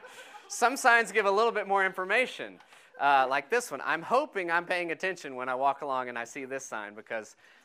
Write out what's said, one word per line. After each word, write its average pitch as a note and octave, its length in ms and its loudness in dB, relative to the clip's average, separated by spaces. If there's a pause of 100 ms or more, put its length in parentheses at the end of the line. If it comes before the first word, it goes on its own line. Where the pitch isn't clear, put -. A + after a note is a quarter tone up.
(460)
Some B3 300 2
signs A#3 340 6
give G3+ 140 2
a G3+ 60 4
little A3 200 4
bit G3+ 160 -2
more G3 200 2
information, F#3 720 -2 (400)
uh, C3+ 280 6
like C#3 220 -2
this A#3+ 200 0
one. C3+ 120 -8
I'm D#3 200 -2
hoping G3 480 -2
I'm E3+ 160 0
paying F3 260 -2
attention D#3 440 -6
when B2+ 120 -6
I C3 60 -2
walk C3+ 260 0
along C3 300 -4
and A#2+ 80 -8
I A#2 60 -6
see C3+ 200 -12
this C3 200 -10
sign G#2 300 -10
because G#2+ 400 -10 (300)